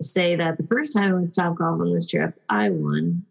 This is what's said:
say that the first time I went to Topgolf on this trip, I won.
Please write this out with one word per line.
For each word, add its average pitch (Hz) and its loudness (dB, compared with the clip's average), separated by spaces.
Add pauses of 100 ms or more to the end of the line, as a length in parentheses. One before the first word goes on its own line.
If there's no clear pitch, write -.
say 175 0
that 165 0
the 151 -4
first 294 -2
time 202 2
I - 2
went 175 0
to - -2
Topgolf 170 0
on 175 2
this - -2
trip, - -2 (140)
I 104 2
won. 80 0